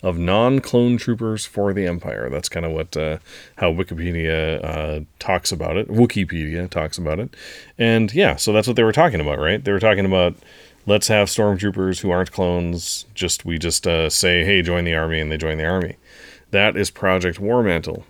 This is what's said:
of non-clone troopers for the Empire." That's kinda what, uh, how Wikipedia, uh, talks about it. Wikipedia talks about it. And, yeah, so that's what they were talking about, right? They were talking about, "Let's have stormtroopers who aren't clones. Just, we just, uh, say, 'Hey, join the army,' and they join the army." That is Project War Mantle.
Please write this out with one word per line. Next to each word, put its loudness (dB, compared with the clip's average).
of 0
non-clone 2
troopers -4
for -2
the 0
Empire." -4
That's -6
kinda -4
what, -6
uh, -2
how -2
Wikipedia, -4
uh, -6
talks -2
about -4
it. -4
Wikipedia 0
talks -6
about -4
it. -8
And, 2
yeah, 4
so 0
that's 4
what 0
they 0
were 2
talking 4
about, -2
right? 0
They -2
were 2
talking 4
about, 4
"Let's 2
have 4
stormtroopers 0
who -2
aren't 0
clones. -2
Just, -4
we -2
just, -2
uh, 2
say, 2
'Hey, 4
join 0
the 0
army,' 0
and -4
they -2
join -4
the -2
army." -2
That 2
is 0
Project 0
War 0
Mantle. -2